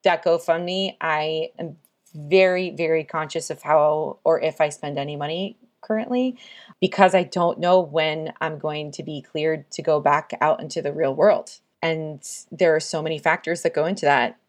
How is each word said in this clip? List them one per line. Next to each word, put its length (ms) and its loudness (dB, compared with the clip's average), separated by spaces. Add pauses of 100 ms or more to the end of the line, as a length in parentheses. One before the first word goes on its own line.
That 180 2
GoFundMe, 760 0
I 480 -4 (100)
am 160 -10 (400)
very, 560 2
very 320 0
conscious 460 -6
of 120 -10
how 640 2
or 180 2
if 200 -2
I 80 2
spend 280 -8
any 180 -6
money 420 -6 (240)
currently, 560 -2 (440)
because 320 6
I 100 4
don't 360 0
know 200 4
when 640 -2
I'm 160 -4
going 360 -6
to 100 -12
be 180 -8
cleared 500 -4
to 120 -10
go 160 2
back 320 0 (100)
out 200 2
into 200 -8
the 120 -4
real 200 -2
world. 460 2 (220)
And 460 -4 (240)
there 240 4
are 40 2
so 240 -4
many 160 -4
factors 420 -2
that 140 -2
go 100 0
into 200 -4
that. 320 2 (120)